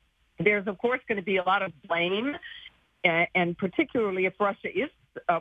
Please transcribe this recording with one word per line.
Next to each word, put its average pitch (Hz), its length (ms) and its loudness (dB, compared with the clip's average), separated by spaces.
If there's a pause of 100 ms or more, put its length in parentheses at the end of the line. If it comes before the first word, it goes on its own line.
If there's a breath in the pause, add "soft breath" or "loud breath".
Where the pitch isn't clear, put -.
(380)
There's, 196 280 2
of 196 120 -6
course, 247 300 0
gonna 202 140 -2
be 190 160 0
a 180 60 0
lot 190 180 4
of 185 100 -4 (160)
blame, 185 480 -2 (680 loud breath)
a-, 170 300 2
and 175 220 0
particularly 196 720 0
if 185 120 -2
Russia 202 300 -2
is, 214 220 -4 (380)
uh, 165 120 2